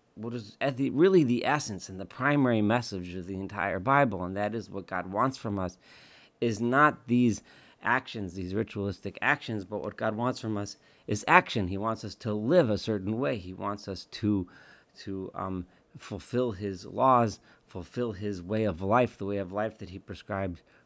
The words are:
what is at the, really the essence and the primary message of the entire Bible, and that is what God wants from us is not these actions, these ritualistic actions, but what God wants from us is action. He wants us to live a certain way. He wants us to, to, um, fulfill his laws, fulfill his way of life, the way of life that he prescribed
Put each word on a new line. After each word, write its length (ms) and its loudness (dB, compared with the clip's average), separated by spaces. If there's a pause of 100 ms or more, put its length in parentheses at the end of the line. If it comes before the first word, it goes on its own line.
(140)
what 200 -8
is 260 -10
at 160 0
the, 140 0
really 320 8
the 240 4
essence 420 -2
and 120 -10
the 40 -8
primary 560 2
message 540 0
of 120 -8
the 80 -6
entire 440 -4
Bible, 460 2
and 120 -4
that 180 -2
is 140 -6
what 180 -10
God 200 -4
wants 320 0
from 200 -4
us 200 -4 (600)
is 200 0
not 460 4
these 360 4 (400)
actions, 520 -2
these 200 -6
ritualistic 680 -4
actions, 420 0
but 180 -8
what 140 -8
God 200 -2
wants 240 -2
from 160 -2
us 200 -6 (300)
is 220 -2
action. 400 4
He 100 -2
wants 260 -4
us 120 -10
to 180 -4
live 340 4
a 100 2
certain 400 -2
way. 200 -2
He 160 -12
wants 320 -6
us 200 -10
to, 420 0 (500)
to, 360 -8
um, 320 -4 (320)
fulfill 540 -2
his 340 -6
laws, 540 4 (260)
fulfill 460 -6
his 280 -6
way 220 -2
of 180 0
life, 380 2
the 80 -6
way 120 -2
of 140 -6
life 260 -4
that 120 -14
he 80 -12
prescribed 640 -6 (240)